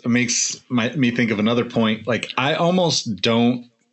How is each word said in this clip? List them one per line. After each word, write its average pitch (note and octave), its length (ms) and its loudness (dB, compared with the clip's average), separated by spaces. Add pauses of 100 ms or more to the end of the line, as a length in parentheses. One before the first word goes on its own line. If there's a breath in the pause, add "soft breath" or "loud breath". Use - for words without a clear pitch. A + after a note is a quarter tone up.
makes A#2+ 600 0
my, B2 260 0
me B2 160 2
think A#2 220 0
of G2+ 80 -2
another A#2 240 2
point. A2 420 -2
Like, A#2 320 -4
I C#3 160 0
almost E3+ 640 0
don't A#2 520 2 (240)